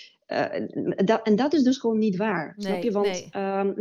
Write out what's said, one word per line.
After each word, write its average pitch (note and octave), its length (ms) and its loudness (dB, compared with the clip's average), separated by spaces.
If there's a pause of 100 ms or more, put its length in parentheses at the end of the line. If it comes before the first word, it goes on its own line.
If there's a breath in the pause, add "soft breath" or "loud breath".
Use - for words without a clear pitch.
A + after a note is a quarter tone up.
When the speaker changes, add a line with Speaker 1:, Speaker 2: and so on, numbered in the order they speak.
(260 loud breath)
Speaker 1:
eh, - 300 -2
eh, G#2 120 -4 (360)
dat, A3 220 2
en G#3+ 100 4
dat C#4+ 180 2
is D4 80 4
dus B3+ 160 2
gewoon A3+ 200 0
niet G#3+ 180 2
waar, F#3 400 -2
snap G3+ 160 -4
Speaker 2:
Nee, G#3 120 -4
Speaker 1:
je? A#3+ 60 0
Want, G3+ 160 2
Speaker 2:
nee. F#3 240 -4
Speaker 1:
ehm, G3 500 -2